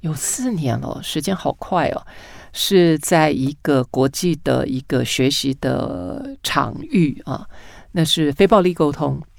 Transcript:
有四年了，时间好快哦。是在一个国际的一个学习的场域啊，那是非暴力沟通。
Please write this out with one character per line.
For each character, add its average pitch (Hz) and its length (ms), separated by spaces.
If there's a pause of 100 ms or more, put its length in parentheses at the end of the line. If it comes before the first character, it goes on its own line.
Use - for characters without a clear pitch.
有 156 140
四 247 380
年 135 280
了， - 220
时 - 180
间 190 160
好 - 160
快 - 360
哦。 - 180 (480)
是 170 460
在 156 300
一 139 300
个 135 240
国 135 240
际 165 340
的 131 240
一 131 220
个 123 160
学 131 260
习 139 300
的 269 840
场 - 380
域 170 460
啊， - 200 (460)
那 170 100
是 156 300
非 196 140
暴 202 160
力 180 100
沟 156 180
通。 143 300 (180)